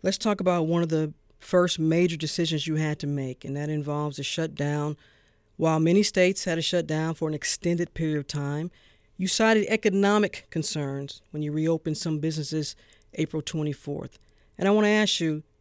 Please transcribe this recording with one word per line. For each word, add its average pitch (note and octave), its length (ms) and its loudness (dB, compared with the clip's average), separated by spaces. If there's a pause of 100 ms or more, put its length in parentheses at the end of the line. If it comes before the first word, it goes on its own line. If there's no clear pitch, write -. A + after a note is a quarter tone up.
Let's F#3 160 0
talk G#3 240 0
about F3 220 2
one E3+ 180 2
of E3 80 0
the D#3 240 0 (240)
first F3+ 400 2
major E3 400 2
decisions D#3+ 480 -2
you D#3 100 -2
had D3+ 240 0
to D3 80 -6
make, C#3 380 -4
and C#3 100 -6
that D3 140 -4
involves D3 480 -4
a C#3+ 60 -8
shutdown. D3 720 -4 (600)
While D#3+ 220 2
many E3+ 220 6
states F#3+ 440 2
had E3 120 0
a E3 60 -2
shutdown D#3+ 500 0
for D#3+ 140 -4
an D#3 80 -2
extended E3+ 580 -2
period D#3 240 -2
of C#3+ 80 -4
time, D3 460 -4 (440)
you F#3+ 120 -2
cited A3 420 4
economic G3+ 800 2
concerns C#3 800 -6
when D3+ 140 -6
you D3 80 -2
reopened D#3 480 0
some D#3 180 -2
businesses D#3 580 -4 (380)
April D#3 300 -4
twenty-fourth. D3+ 760 -6 (400)
And F#3+ 100 0
I G3 40 4
want G#3+ 140 4
to G#3 40 4
ask G#3+ 300 2
you, D#3 240 0 (180)